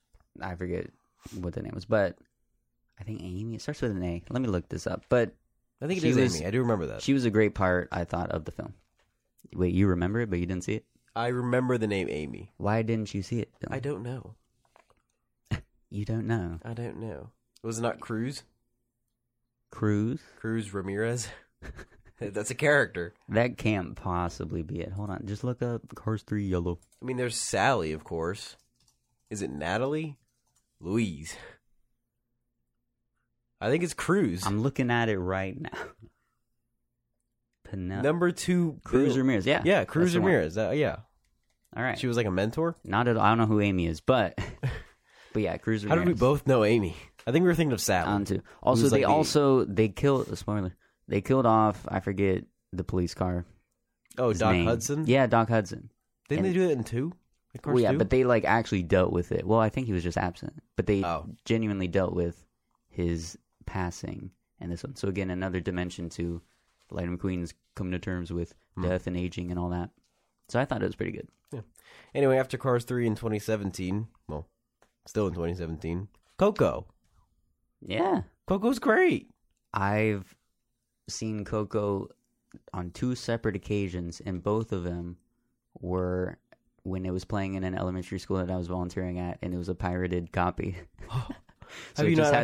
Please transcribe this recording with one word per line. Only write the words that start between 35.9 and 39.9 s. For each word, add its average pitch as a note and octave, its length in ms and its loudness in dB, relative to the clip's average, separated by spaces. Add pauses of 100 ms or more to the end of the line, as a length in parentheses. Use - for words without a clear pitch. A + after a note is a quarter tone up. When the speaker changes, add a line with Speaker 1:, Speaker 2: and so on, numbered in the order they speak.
Speaker 1:
Penel- F#2+ 320 -6
Speaker 2:
Number E3+ 300 2
two F3 540 0
Speaker 1:
Cruz C3+ 240 4
Speaker 2:
Bill. B2 140 2
Speaker 1:
Ramirez, A#2 220 2
yeah. C#3+ 200 2
Speaker 2:
Yeah, E3+ 180 4
Cruz E3 220 2